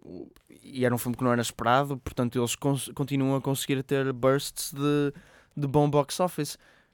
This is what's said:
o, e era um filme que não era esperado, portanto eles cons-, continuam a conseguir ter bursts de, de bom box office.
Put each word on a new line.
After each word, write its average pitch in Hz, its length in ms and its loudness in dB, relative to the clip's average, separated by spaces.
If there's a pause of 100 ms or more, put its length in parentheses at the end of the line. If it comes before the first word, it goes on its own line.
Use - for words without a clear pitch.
o, 85 260 -16 (360)
e 127 200 -2
era 120 80 4
um 120 60 0
filme 120 180 -4
que 127 60 -4
não 127 80 4
era 120 100 4
esperado, 131 580 2
portanto 123 420 -2
eles 120 160 0
cons-, 139 360 -2
continuam 135 440 0
a 131 40 -2
conseguir 135 440 -2
ter 135 280 0
bursts 131 600 0
de, 143 400 0 (440)
de 147 120 -2
bom 147 200 4
box 143 300 0
office. 165 400 -2 (360)